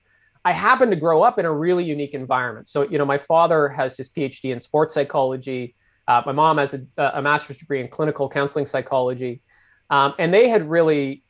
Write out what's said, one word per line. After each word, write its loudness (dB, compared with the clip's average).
I 2
happened 2
to 0
grow 2
up 4
in -2
a -2
really 0
unique -6
environment. -4
So, -2
you -2
know, 2
my 0
father 2
has -4
his -12
P -6
H -8
D -6
in -6
sports -2
psychology. -4
Uh, 2
my -4
mom 4
has 0
a, -10
a -2
master's -2
degree -6
in -8
clinical -4
counseling -2
psychology. -4
Um, 2
and 0
they 6
had 2
really, 0